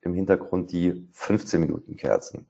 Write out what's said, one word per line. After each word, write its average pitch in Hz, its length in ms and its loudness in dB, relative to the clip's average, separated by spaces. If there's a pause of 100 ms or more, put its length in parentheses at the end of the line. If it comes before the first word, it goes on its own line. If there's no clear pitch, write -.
im 87 100 -2
Hintergrund 92 580 0
die 87 440 0
fünfzehn - 480 0
Minuten - 340 -4
Kerzen. - 540 -2